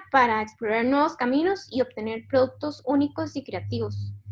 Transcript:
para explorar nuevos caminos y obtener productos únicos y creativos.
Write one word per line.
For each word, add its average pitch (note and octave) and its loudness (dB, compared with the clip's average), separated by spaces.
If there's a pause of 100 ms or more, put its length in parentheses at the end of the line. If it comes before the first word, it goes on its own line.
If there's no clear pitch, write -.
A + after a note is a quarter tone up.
para A#3 4
explorar A3 -2
nuevos C#4+ 2
caminos D#4 0
y B3+ 0
obtener A3 -6
productos C4 0
únicos D4 0
y C4+ -8
creativos. G#3 -6 (180)